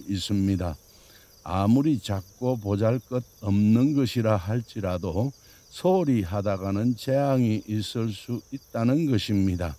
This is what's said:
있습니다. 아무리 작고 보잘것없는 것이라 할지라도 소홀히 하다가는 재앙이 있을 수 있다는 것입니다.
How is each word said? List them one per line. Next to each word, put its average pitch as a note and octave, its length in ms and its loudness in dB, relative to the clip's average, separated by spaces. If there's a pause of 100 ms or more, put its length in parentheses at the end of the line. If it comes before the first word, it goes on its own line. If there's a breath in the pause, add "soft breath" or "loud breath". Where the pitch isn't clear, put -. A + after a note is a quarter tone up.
있습니다. F#2+ 720 -2 (640 loud breath)
아무리 A2+ 560 2
작고 A#2 580 -4
보잘것없는 A2 1400 2
것이라 A2+ 420 2
할지라도 F#2+ 960 -4 (360 soft breath)
소홀히 E3 520 2
하다가는 G2 720 -2
재앙이 C3 720 0
있을 G#2+ 460 -4
수 A#2+ 280 -8 (100)
있다는 C3+ 600 0
것입니다. F#2+ 680 0